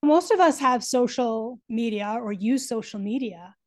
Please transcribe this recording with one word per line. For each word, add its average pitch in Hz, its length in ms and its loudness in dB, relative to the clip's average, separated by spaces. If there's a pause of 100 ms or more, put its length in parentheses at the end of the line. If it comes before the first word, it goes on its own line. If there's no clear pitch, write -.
Most 311 280 4
of 403 100 4
us 330 180 4
have 254 260 2
social 240 720 -2 (100)
media 220 540 -4
or 214 100 -6
use 226 360 -2
social 220 320 -8
media. 202 540 -8 (120)